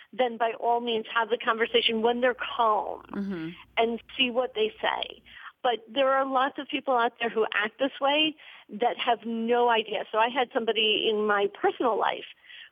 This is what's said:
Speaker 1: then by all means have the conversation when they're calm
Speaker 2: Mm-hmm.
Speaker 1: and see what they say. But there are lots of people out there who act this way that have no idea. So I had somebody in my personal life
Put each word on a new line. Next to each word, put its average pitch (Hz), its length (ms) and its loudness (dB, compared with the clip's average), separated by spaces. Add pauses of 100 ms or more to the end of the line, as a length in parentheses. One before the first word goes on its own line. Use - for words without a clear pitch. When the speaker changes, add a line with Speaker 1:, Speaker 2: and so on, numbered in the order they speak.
(120)
Speaker 1:
then 233 260 -2
by 233 220 0
all 233 220 2
means 226 320 -2
have 226 160 0
the 233 80 0
conversation 226 640 0
when 240 200 2
they're 247 140 2 (220)
calm 214 440 2 (120)
Speaker 2:
Mm-hmm. 190 360 -6 (280)
Speaker 1:
and 233 240 0 (160)
see 254 120 2
what 247 260 -2
they 214 260 0
say. - 400 -4 (420)
But 240 160 2 (100)
there 262 200 2
are 269 160 2
lots 262 340 0
of 269 80 -10
people 269 280 -2
out 233 240 2
there 233 100 -2
who 208 240 0
act 214 260 -2
this 269 220 -2
way 302 340 2 (340)
that 214 280 -2
have 220 280 0
no 233 440 2
idea. 214 420 0
So 220 60 -2
I 226 120 4
had 247 240 -2
somebody 220 560 0
in 214 160 2
my 202 220 2 (140)
personal 277 360 2
life - 280 -2 (460)